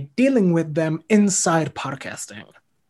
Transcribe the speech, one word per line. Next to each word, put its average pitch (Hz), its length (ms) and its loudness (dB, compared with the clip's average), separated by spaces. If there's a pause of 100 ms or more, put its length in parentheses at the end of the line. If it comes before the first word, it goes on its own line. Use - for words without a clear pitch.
(160)
dealing 240 380 4
with 160 220 -2
them 160 340 -2
inside 180 640 2
podcasting? - 720 -12 (440)